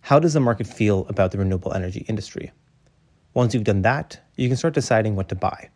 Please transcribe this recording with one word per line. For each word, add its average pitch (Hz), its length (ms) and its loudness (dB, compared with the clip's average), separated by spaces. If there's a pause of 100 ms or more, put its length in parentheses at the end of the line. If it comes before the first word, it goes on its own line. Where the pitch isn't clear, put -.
how 139 180 4
does 160 140 2
the 156 80 4
market 117 260 0
feel 101 400 0
about 95 240 0
the 98 60 -8
renewable 95 340 -2
energy 92 380 -6
industry? - 420 -8 (840)
Once 123 200 2
you've 117 100 0
done 98 200 2
that, 127 360 -2 (160)
you 127 140 -2
can 127 80 0
start 160 160 -2
deciding 110 420 0
what 95 140 -4
to - 60 -6
buy. - 400 -6